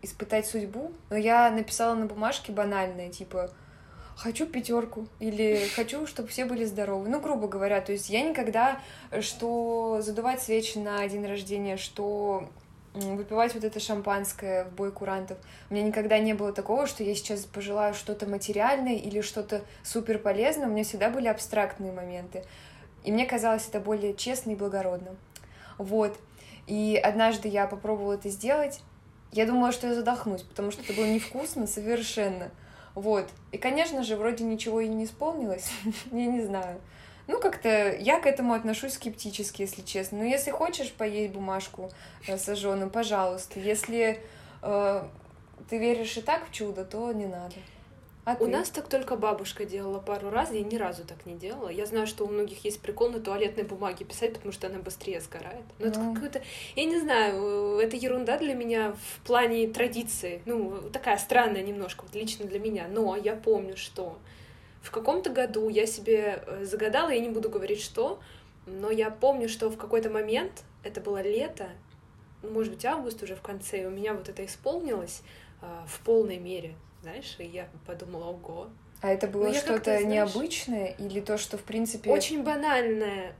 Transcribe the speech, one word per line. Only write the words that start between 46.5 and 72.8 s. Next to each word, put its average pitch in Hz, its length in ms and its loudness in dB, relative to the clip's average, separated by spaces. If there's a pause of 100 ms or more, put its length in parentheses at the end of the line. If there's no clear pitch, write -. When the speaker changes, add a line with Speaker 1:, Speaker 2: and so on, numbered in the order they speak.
Speaker 1:
чудо, 202 320 -6
то 226 300 -4
не 208 140 -2
надо. 180 280 -8 (680)
А 233 100 2
Speaker 2:
У 240 120 4
Speaker 1:
ты? 240 60 2
Speaker 2:
нас 320 180 0
так 294 180 -6
только 262 280 0
бабушка 202 500 -2
делала 196 340 -4
пару 202 300 -4
раз, 233 220 0
я 214 100 -2
ни 208 140 -2
разу 175 300 -4
так 165 200 -16
не 175 100 -12
делала. 196 340 -8
Я 190 180 -4
знаю, 214 180 0
что 214 200 -4
у - 20 -4
многих 208 380 -2
есть 208 140 -4
прикол 214 300 2
на 233 100 -4
туалетной 208 440 0
бумаге 190 420 -6
писать, 226 280 -2
потому 202 180 -10
что 190 160 -6
она 190 120 -6
быстрее 180 420 -6
сгорает. 175 420 -12 (160)
Но 220 80 0
это 214 120 0
Speaker 1:
Ну. 226 140 0
Speaker 2:
какое-то, 269 280 -4 (340)
я 294 100 2
не 330 140 4
знаю, 208 800 2
э, 220 40 6
это 226 120 0
ерунда 254 420 2
для 302 160 0
меня 226 400 0
в - 320 -12
плане 233 440 6
традиции. 226 760 -2
Ну, 208 320 -2 (160)
такая 247 240 2
странная 214 460 4
немножко, 202 400 -6
вот - 100 -18
лично 214 320 -6
для 196 140 -4
меня. 202 280 -2
Но 196 280 2
я 208 200 0
помню, 196 400 2
что - 440 -8 (640)
в - 80 -12
каком-то 294 400 2
году 220 380 2
я 220 180 4
себе, 208 580 2
э, 196 200 -6
загадала, 214 440 2
я 247 120 2
не 233 80 -2
буду 220 200 -2
говорить, 208 320 -2
что, 302 380 -2 (480)
но 190 240 -4
я 220 180 2
помню, 247 400 4
что 220 220 0
в 220 60 -8
какой-то 226 340 0
момент, 220 520 0 (200)
это 202 180 -8
было 196 220 -2
лето, 214 460 -2 (720)
ну, 214 80 -8
может 220 220 -2
быть, - 120 -8